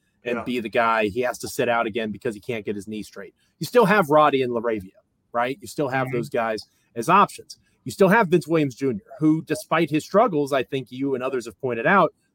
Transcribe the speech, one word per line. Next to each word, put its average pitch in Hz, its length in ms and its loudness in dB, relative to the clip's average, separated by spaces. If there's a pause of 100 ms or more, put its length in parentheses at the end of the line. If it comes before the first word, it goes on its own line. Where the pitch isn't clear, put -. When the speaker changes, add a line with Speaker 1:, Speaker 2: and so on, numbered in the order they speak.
(220)
Speaker 1:
and 123 140 -6
Speaker 2:
Yeah. 113 80 -8
Speaker 1:
be 123 160 -4
the 110 80 -6
guy. 113 380 2
He 107 160 -2
has 123 160 -4
to 120 100 -10
sit 120 200 -2
out 117 180 0
again 110 260 -6
because 107 220 -6
he 101 80 -16
can't 110 220 -8
get 104 120 -6
his 98 100 -12
knee 107 160 -10
straight. - 320 -20 (240)
You 170 80 -8
still 233 200 6
have 190 240 2
Roddy 147 320 6
and 123 100 -4
LaRavia, 110 400 -4 (400)
right? 123 300 -2
You 113 40 -16
still 143 220 -6
have 131 200 -2
Speaker 2:
Mm-hmm. 131 80 -4
Speaker 1:
those 117 120 -4
guys 113 340 -4 (320)
as 117 140 -4
options. - 500 2 (260)
You 135 60 -10
still 190 180 4
have 214 200 4
Vince 170 180 2
Williams 151 280 0
Junior, 127 260 -4 (180)
who, 156 240 2
despite 160 460 -2
his 151 160 -2
struggles, 165 480 2
I 131 100 0
think 131 300 -8
you 135 220 -4
and 123 100 -4
others 131 220 -4
have 110 120 -14
pointed 120 280 -4
out, 196 260 4 (220)